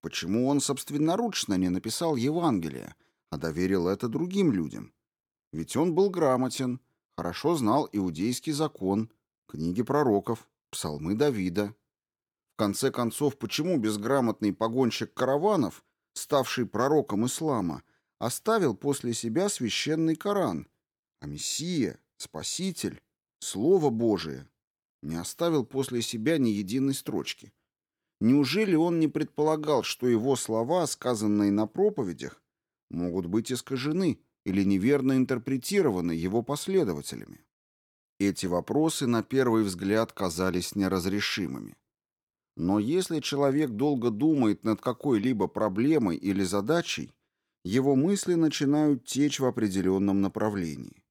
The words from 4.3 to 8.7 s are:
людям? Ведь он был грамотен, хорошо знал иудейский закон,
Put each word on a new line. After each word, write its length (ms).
людям? 400
Ведь 240
он 160
был 160
грамотен, 680
хорошо 400
знал 360
иудейский 640
закон, 580